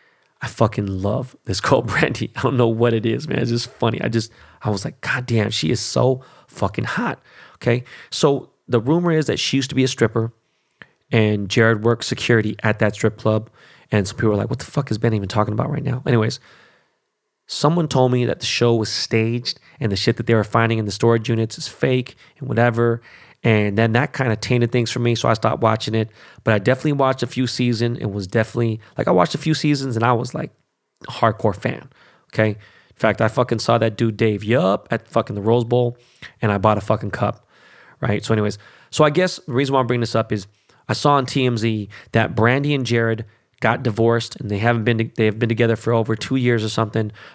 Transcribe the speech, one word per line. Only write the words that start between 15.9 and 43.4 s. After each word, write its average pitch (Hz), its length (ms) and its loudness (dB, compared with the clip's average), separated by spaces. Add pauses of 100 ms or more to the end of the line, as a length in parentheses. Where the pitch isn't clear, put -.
Anyways, 117 340 0 (1080)
someone 160 400 0
told 127 240 2
me 123 140 2
that - 140 -2
the - 60 -8
show 120 300 2
was 110 140 0
staged 117 680 -2 (200)
and 110 120 -2
the 98 40 -2
shit 110 220 0
that 110 100 -8
they 117 80 4
were 107 80 4
finding 113 340 2
in 110 80 -2
the 101 60 -4
storage 117 380 2
units 113 280 -2
is - 100 -10
fake 127 480 -2 (220)
and 131 100 -10
whatever. 117 540 2 (420)
And 104 340 2
then 113 160 4
that 135 200 0
kinda 123 220 0
tainted 117 360 0
things 120 200 0
for 123 80 -4
me, 117 140 2
so 120 160 0
I 113 60 4
stopped - 260 0
watching 110 320 0
it. 110 160 0 (340)
But 110 120 4
I 101 40 2
definitely 127 340 0
watched 135 280 0
a 123 60 0
few 131 180 -2
seasons 120 540 -2
and 104 120 -4
was 98 160 -6
definitely, 113 540 -2 (160)
like, - 100 -2
I 175 40 4
watched 180 240 2
a - 20 -4
few 156 160 -2
seasons 135 420 0
and 113 80 0
I 123 80 4
was, 123 220 -2
like, - 180 -8 (560)
a - 40 -12
hardcore 110 440 0
fan, - 320 -8 (460)
okay? 110 160 2
In - 460 -12
fact, 110 260 0
I 110 60 4
fucking 120 320 -2
saw 120 180 2
that 113 180 -2
dude 113 220 -2
Dave 107 260 0
Yup 170 460 0
at - 180 -6
fucking 107 280 -2
the 101 60 -6
Rose 117 220 2
Bowl, 120 340 0 (440)
and 107 100 2
I 101 60 2
bought 104 220 2
a - 20 -4
fucking 104 300 -2
cup, - 360 -4 (540)
right? 101 240 -2
So 110 80 0
anyways, 104 240 0 (320)
so - 140 2
I 151 80 4
guess 180 260 0
the - 160 -10
reason 135 220 0
why 131 60 4
I'm 120 60 -2
bringing 120 140 0
this 117 140 -2
up 110 160 0
is 101 160 -6 (420)
I 123 40 -2
saw 143 200 2
on 131 140 2
T 131 180 -2
M 120 120 0
Z 107 320 -4 (240)
that 113 220 2
Brandy 135 380 2
and 131 140 -2
Jared 117 360 0 (360)